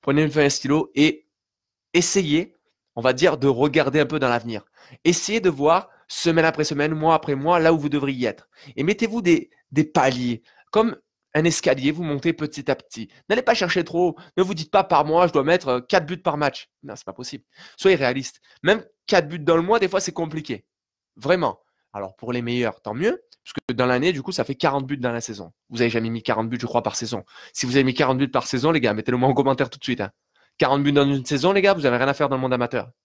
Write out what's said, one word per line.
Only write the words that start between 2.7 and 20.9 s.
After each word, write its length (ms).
on 40
va 120
dire, 260
de 80
regarder 540
un 60
peu 120
dans 100
l'avenir. 360
Essayez 360
de 80
voir 400
semaine 360
après 200
semaine, 300
mois 200
après 220
mois, 240
là 120
où 60
vous 100
devriez 380
être. 220
Et 80
mettez-vous 400
des, 280
des 140
paliers. 580
Comme 240
un 120
escalier, 480
vous 100
montez 300
petit 360
à 60
petit. 340
N'allez 140
pas 120
chercher 300
trop 240
haut. 80
Ne 60
vous 120
dites 180
pas, « 120
Par 200
mois, 240
je 40
dois 120
mettre, 240
euh, 120
quatre 260
buts 120
par 180
match. » 340
Non, 140
c'est 100
pas 60
possible. 320
Soyez 200
réaliste. 440
Même 200
quatre 220
buts 100
dans 180
le 60
mois, 160
des 100
fois, 120
c'est 120
compliqué. 540